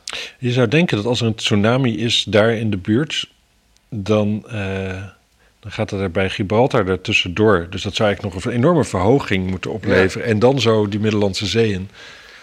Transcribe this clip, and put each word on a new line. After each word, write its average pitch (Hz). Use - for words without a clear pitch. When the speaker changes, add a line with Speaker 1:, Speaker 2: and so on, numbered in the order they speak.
Speaker 1:
Je 120
zou 120
denken 156
dat 104
als 120
er 117
een 110
tsunami 113
is 110
daar 107
in 110
de 101
buurt, 107
dan, 104
eh, 95
dan 101
gaat 107
het 101
er 98
bij 95
Gibraltar 107
er 92
tussendoor. 101
Dus 92
dat 101
zou 110
eigenlijk 95
nog 104
een 120
enorme 151
verhoging 95
moeten 92
Speaker 2:
Ja. 73
Speaker 1:
opleveren. 95
En 107
dan 127
zo 110
die 104
Middellandse 104
Zee 107
in. 95